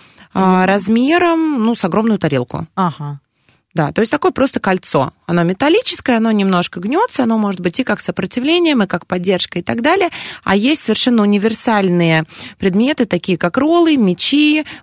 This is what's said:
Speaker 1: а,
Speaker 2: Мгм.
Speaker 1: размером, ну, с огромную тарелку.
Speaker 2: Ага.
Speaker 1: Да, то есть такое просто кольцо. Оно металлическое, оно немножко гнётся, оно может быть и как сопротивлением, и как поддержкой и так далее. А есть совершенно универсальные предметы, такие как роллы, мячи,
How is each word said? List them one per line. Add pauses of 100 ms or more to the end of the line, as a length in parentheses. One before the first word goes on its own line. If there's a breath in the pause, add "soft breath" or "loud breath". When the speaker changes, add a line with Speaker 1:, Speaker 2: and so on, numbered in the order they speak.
(340 loud breath)
Speaker 1:
а,
Speaker 2:
Мгм.
Speaker 1:
размером,
ну,
с
огромную
тарелку.
Speaker 2:
Ага. (520)
Speaker 1:
Да,
то
есть
такое
просто
кольцо. (140)
Оно
металлическое,
оно
немножко
гнётся,
оно
может
быть
и
как
сопротивлением,
и
как
поддержкой
и
так
далее. (340 loud breath)
А
есть
совершенно
универсальные (320 loud breath)
предметы,
такие
как
роллы,
мячи, (180 loud breath)